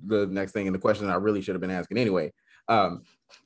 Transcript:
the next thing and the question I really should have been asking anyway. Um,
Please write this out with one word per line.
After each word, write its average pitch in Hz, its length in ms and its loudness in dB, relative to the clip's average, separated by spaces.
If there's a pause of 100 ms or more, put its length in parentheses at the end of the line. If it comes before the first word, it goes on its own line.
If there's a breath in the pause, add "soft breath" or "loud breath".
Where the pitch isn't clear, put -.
the 101 220 2
next 95 260 -4
thing 98 140 -2
and 95 80 0
the 95 40 -2
question 104 300 2
I 87 60 2
really 101 260 0
should 95 140 -4
have 87 60 -4
been 92 100 -4
asking 92 260 -4
anyway. 95 340 0 (360 soft breath)
Um, 95 360 2 (420 soft breath)